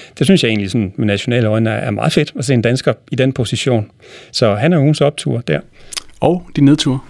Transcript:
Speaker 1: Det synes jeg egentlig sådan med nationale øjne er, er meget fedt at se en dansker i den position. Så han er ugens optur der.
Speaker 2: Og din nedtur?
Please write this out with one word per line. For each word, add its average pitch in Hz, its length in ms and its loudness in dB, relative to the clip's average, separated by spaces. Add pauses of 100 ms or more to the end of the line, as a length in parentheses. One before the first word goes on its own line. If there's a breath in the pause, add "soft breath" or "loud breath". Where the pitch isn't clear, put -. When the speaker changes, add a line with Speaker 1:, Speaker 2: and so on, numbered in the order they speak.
(180 loud breath)
Speaker 1:
Det 131 100 -2
synes 190 160 4
jeg 117 60 2
egentlig 101 220 -2
sådan 101 240 -2
med 117 100 -2
nationale 110 420 0
øjne 110 220 0
er, 110 40 -2
er 110 180 -4
meget 113 220 -2
fedt 151 260 0
at 127 60 -6
se 139 80 0
en 117 80 2
dansker 123 320 0 (180)
i 143 40 -6
den 131 180 0
position. 120 580 -2 (400 loud breath)
Så 104 240 2
han 139 180 2
er 175 40 2
ugens 147 240 2
optur 139 460 -2
der. 73 120 0 (600 loud breath)
Speaker 2:
Og 175 240 0 (120)
din 147 100 4
nedtur? 139 440 2